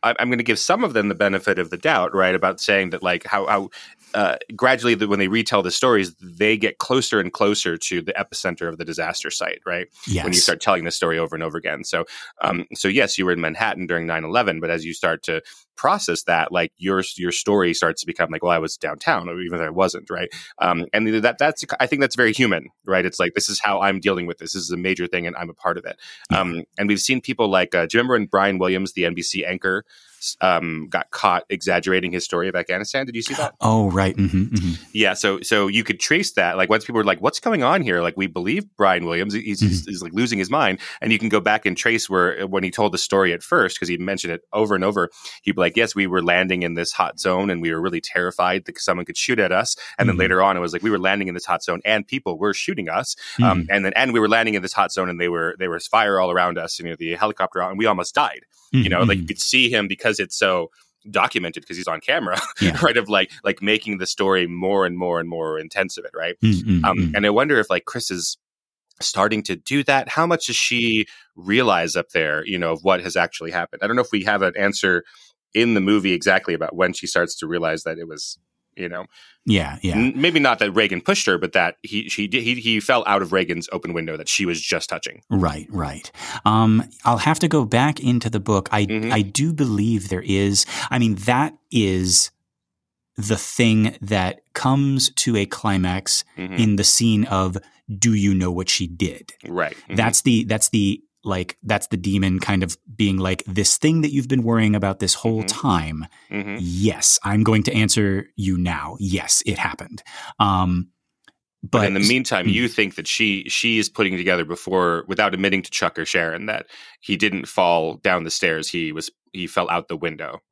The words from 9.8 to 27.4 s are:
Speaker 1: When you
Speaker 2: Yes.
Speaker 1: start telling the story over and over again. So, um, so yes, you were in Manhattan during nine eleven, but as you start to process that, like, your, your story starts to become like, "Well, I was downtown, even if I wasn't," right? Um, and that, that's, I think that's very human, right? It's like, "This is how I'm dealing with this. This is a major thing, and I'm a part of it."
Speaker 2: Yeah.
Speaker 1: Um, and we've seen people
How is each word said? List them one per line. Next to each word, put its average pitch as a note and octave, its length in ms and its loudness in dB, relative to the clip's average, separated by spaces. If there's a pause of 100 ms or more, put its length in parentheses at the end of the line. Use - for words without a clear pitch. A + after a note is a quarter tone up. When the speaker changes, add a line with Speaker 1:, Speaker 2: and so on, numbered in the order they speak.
Speaker 1:
When G2 80 -2 (120)
you F2+ 100 0
Speaker 2:
Yes. - 60 4
Speaker 1:
start E2 180 0
telling F#2 240 2
the E2+ 60 -2
story E2 280 0
over E2 160 -4
and D#2+ 80 -6
over D#2+ 140 -6
again. D2+ 260 -6
So, E2 220 -4 (360)
um, F2 320 -2
so - 140 -2
yes, G2+ 300 2
you F#2+ 80 0
were F2+ 80 2
in E2+ 80 -2
Manhattan F2+ 460 -4
during E2+ 200 -2
nine D#2+ 160 -4
eleven, F2+ 380 0
but E2 80 -4
as E2 160 -2
you E2 80 -8
start D#2+ 300 -2
to D#2+ 180 -4 (340)
process D3 480 0
that, E2+ 280 0
like, F2 260 0
your, F#2+ 260 -2 (140)
your F2 140 -2
story F#2 420 2
starts E2 280 0
to - 60 -10
become E2+ 240 -2
like, D#2+ 120 -6
"Well, F2 80 2
I E2+ 80 4
was D#2+ 180 -6
downtown, F2 520 -4
even F2 300 -6
if E2 60 -2
I D#2 40 -6
wasn't," F2 400 -2
right? F2 200 -6 (300)
Um, F2 340 2
and A2 300 2
that, A#2 140 2
that's, D3 280 0 (140)
I B2+ 60 4
think C#3 160 0
that's C#3 140 0
very A2+ 180 4
human, G2+ 360 0 (160)
right? F#2 200 2
It's F#2 140 -4
like, F2+ 140 0
"This - 160 -2
is G2+ 100 -4
how G2 220 0
I'm G2 180 2
dealing F2+ 260 0
with E2+ 120 -8
this. E2 160 -12
This F#2+ 100 -6
is E2 80 -6
a F2+ 60 -4
major F2+ 280 -2
thing, F2 220 -4
and F2 80 -10
I'm E2+ 140 -10
a E2 40 -16
part F2 240 -4
of F2 80 -12
it." - 140 -12 (320)
Speaker 2:
Yeah. F#2+ 80 4
Speaker 1:
Um, E2+ 240 -4 (160)
and G2+ 80 0
we've G2+ 140 2
seen C3 180 0
people A#2 300 -2